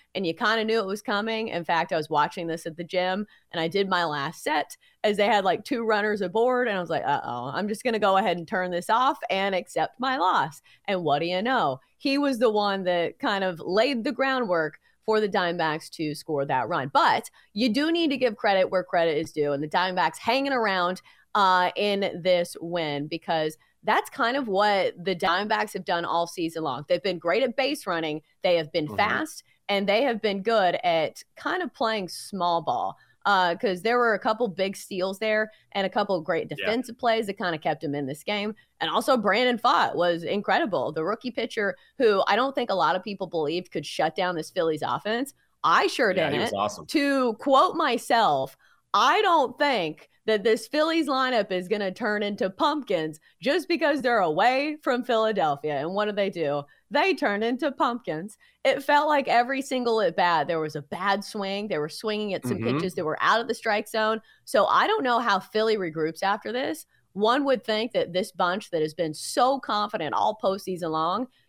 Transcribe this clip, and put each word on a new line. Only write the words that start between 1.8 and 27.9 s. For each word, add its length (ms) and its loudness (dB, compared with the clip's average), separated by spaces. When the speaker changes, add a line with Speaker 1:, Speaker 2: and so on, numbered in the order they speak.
Speaker 1:
I 60 0
was 120 -4
watching 360 0
this 220 -6
at 100 -12
the 60 -8
gym, 420 -2
and 80 -6
I 80 0
did 220 0
my 160 2
last 380 -4
set 340 -4
as 140 2
they 80 4
had, 180 4
like, 200 2
two 200 -4
runners 380 0
aboard, 460 0
and 100 -2
I 40 -2
was 100 -6
like, 120 0
"Uh-oh, 480 -2
I'm 160 -4
just 160 -6
gonna 140 0
go 200 4
ahead 200 2
and 100 -10
turn 220 -2
this 220 -2
off 260 2
and 240 0
accept 440 -4
my 180 -2
loss." 440 0
And 180 -2
what 140 2
do 80 -2
you 160 -2
know? 380 0
He 220 0
was 180 0
the 140 2
one 320 0
that 340 0
kind 260 -2
of 160 -2
laid 440 0
the 80 -2
groundwork 680 -2
for 140 2
the 80 0
Diamondbacks 600 -2
to 260 -6
score 300 -4
that 240 0
run. 240 -2
But 360 2
you 220 0
do 180 0
need 200 0
to 60 -2
give 200 0
credit 320 2
where 160 0
credit 320 2
is 160 -4
due, 180 0
and 100 -2
the 60 -4
Diamondbacks 500 0
hanging 360 0
around, 480 0
uh, 400 4
in 460 -2
this 400 0
win 460 -4
because 500 -4
that's 260 0
kind 280 -2
of 100 -4
what 460 2
the 100 0
Diamondbacks 600 0
have 100 -8
done 220 -2
all 200 0
season 380 -6
long. 240 -4
They've 160 0
been 160 -2
great 240 2
at 140 -2
base 280 -2
running, 360 -4